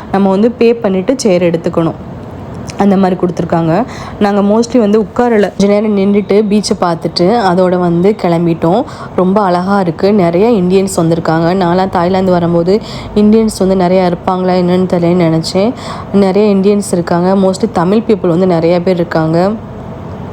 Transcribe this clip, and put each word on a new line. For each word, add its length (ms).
நம்ம 180
வந்து 220
பே 220
பண்ணிட்டு 440
சேர் 260
எடுத்துக்கணும். 520
அந்த 200
மாதிரி 240
கொடுத்துருக்காங்க. 600
நாங்க 220
mostly 380
வந்து 220
உட்காரல. 380
கொஞ்ச 280
நேரம் 300
நின்னுட்டு 520
பீச்சை 320
பார்த்துட்டு 400
அதோட 560
வந்து 440
கிளம்பிட்டோம். 600
ரொம்ப 260
அழகா 380
இருக்கு. 340
நிறைய 360
இந்தியன்ஸ் 460
வந்திருக்காங்க. 580
நான்லாம் 360
தாய்லாந்து 420
வரும்போது 500
இந்தியன்ஸ் 320
வந்து 160
நிறையா 380
இருப்பாங்களா 380
என்னன்னு 420
தெரியலன்னு 500
நினைச்சேன். 200
நிறைய 420
இந்தியன்ஸ் 360
இருக்காங்க. 600
mostly 200
தமிழ் 360
people 200
வந்து 200
நிறைய 340
பேர் 140
இருக்காங்க. 560